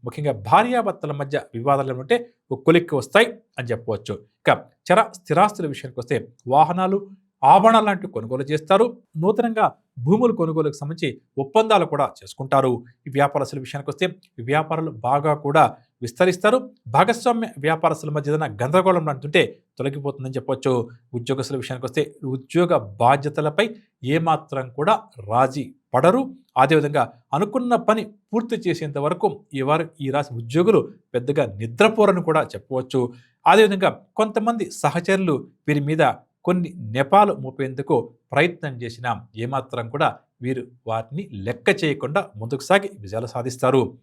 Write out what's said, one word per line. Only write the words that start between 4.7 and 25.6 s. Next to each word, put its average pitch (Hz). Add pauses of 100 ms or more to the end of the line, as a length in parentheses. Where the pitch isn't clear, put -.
చర 214
స్థిరాస్తుల 190
విషయానికి 135
వస్తే, 113 (180)
వాహనాలు, 180 (340)
ఆభరణాలు 214
లాంటివి 190
కొనుగోలు 117
చేస్తారు. 170 (200)
నూతనంగా 214 (260)
భూములు 214
కొనుగోలుకు 160
సంబంధించి 147 (180)
ఒప్పందాలు 208
కూడా 147
చేసుకుంటారు. 131 (220)
ఈ 147
వ్యాపారస్తుల 139
విషయానికి 135
వస్తే, 185 (220)
ఈ 123
వ్యాపారాలు 156
బాగా 135
కూడా 143 (260)
విస్తరిస్తారు. 185 (180)
భాగస్వామ్య 226 (100)
వ్యాపారస్తుల 156
మధ్య 147
ఏదైనా 147
గందరగోళం 180
లాంటిది 139
ఉంటే 147 (200)
తొలగిపోతుందని 135
చెప్పొచ్చు. 127 (260)
ఉద్యోగస్తుల 131
విషయానికి 127
వస్తే, 147 (100)
ఉద్యోగ 156
బాధ్యతలపై 143 (300)
ఏమాత్రం 151
కూడా 175 (260)
రాజీ 131 (200)